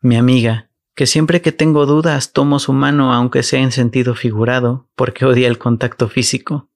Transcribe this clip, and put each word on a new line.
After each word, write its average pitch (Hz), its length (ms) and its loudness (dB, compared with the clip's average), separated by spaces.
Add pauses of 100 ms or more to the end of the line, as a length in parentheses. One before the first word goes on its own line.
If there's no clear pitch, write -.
Mi 120 160 2
amiga, 117 520 0 (260)
que 139 100 0
siempre 156 360 0
que 160 100 0
tengo 156 340 2
dudas 147 480 0
tomo 143 260 0
su 139 140 -2
mano 139 400 2
aunque 123 300 0
sea 131 180 -2
en 131 100 0
sentido 123 420 0
figurado, 120 840 -2
porque 127 300 -2
odia 127 220 2
el 117 100 0
contacto 120 520 -2
físico. - 680 -4